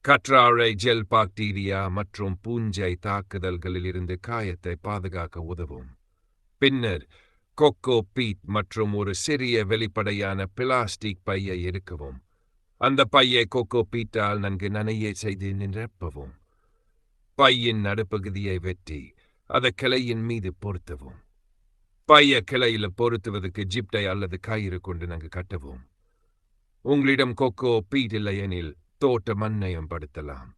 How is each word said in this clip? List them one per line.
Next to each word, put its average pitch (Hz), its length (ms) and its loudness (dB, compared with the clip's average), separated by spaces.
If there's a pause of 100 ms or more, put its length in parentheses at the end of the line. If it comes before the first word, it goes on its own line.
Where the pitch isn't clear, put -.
கற்றாழை 120 600 6 (140)
ஜெல் 113 280 2
பாக்டீரியா 98 760 0
மற்றும் 95 520 -4
பூஞ்சை 107 540 -2
தாக்குதல்களில் 92 960 -4
இருந்து 90 280 -6
காயத்தை 101 640 -6
பாதுகாக்க 92 600 -8
உதவும். 76 480 -10 (720)
பின்னர் 120 440 2 (520)
கொக்கோ 127 400 4 (160)
பீட் 110 320 -2
மற்றும் 104 480 -2
ஒரு 101 220 -2
சிறிய 123 500 0
வெளிப்படையான 101 800 -2
பிளாஸ்டிக் 117 760 -2
பையை 95 340 -4 (120)
எடுக்கவும். 73 500 -10 (600)
அந்த 135 240 4
பையை 123 380 6 (120)
கொக்கோ 120 260 2 (100)
பீட்டால் 104 480 -2
நன்கு 98 300 -4
நனைய 107 440 -2
செய்து 98 400 -6
நிரப்பவும். 95 800 -8 (1040)
பையின் 117 460 6
நடுப்பகுதியை 101 720 -2
வெட்டி 82 420 -8 (480)
அதை 127 220 0 (100)
கிளையின் 127 480 0
மீது 104 200 -4 (120)
பொருத்தவும். 73 580 -10 (880)
பைய 143 320 10 (100)
கிளையில 117 340 2 (120)
பொருத்துவதற்கு 101 680 -2 (100)
ஜிப்டை 107 360 -2
அல்லது 95 300 -4
கயிறு 101 420 -4
கொண்டு 87 260 -8
நன்கு 82 300 -10
கட்டவும். 73 440 -10 (1000)
உங்களிடம் 135 520 2
கொக்கோ 127 400 0 (160)
பீட் 123 240 0
இல்லையெனில் 98 580 -4 (260)
தோட்ட 120 380 2
மண்ணையும் 98 560 -2
படுத்தலாம். 71 680 -12